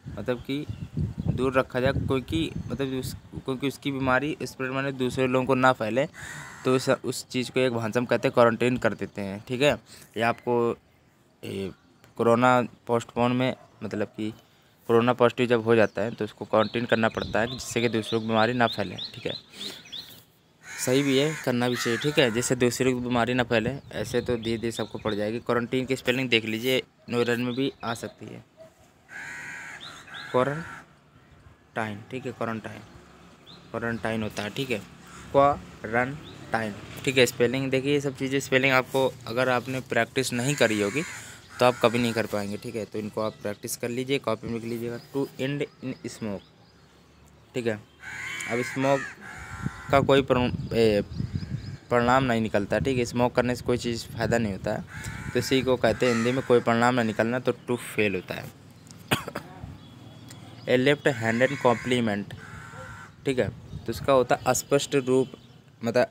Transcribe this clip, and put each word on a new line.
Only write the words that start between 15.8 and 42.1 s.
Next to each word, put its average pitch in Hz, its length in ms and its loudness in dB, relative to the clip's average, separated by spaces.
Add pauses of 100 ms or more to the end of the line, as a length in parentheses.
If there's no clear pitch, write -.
है 113 80 -2
तो - 140 -6
उसको - 200 -10
quarantine 110 400 2
करना 113 240 4
पड़ता 104 320 -2
है, 117 60 2
जिससे 123 340 -6
कि 117 80 4
दूसरों 113 320 -2
को 110 60 -6
बीमारी 110 260 4
ना 120 140 2
फैले, 98 300 -4
ठीक - 300 -10
है। - 60 -6 (1500)
सही 131 160 4
भी 135 160 4
है, 151 260 2
करना 123 240 2
भी 123 80 -2
चाहिए, 117 220 0
ठीक 147 200 -2
है, 127 120 6
जिससे 123 260 0
दूसरे 127 360 2
को 123 80 -2
बीमारी 123 340 0
ना 127 80 2
फैले। 117 280 2 (220)
ऐसे 123 280 -2
तो 123 160 0
धीरे-धीरे 113 340 -2
सबको 110 280 -6
पड़ 107 160 -2
जाएगी। 107 240 -2
quarantine 120 480 0
की 127 100 -2
spelling 127 320 0
देख 113 160 6
लीजिए, 117 380 0 (280)
नो 120 100 2
एरर 120 160 2
में 123 180 -2
भी 131 180 -2 (120)
आ 113 100 -4
सकती - 320 -12
है, 117 180 -16 (1900)
quarantine, - 1700 -6 (100)
ठीक 131 160 -8
है, 120 60 -6
quarantine, 110 480 -6 (920)
quarantine 113 520 -4
होता 101 200 -6
है, 104 80 -6
ठीक 135 200 -6
है, 107 80 -2 (540)
quarantine, 123 1400 0 (300)
ठीक 135 140 0
है। 123 80 10
spelling 127 440 2
देखिए, 135 220 2
ये 147 80 2
सब 135 160 -4
चीज़ें 135 240 -2
spelling 135 320 4
आपको 131 400 2 (140)
अगर 127 220 0
आपने 127 320 0
practice 120 520 0
नहीं 123 220 0
करी 110 260 4
होगी 104 220 0 (580)
तो 120 40 6
आप 123 180 6
कभी 117 160 4
नहीं 120 140 2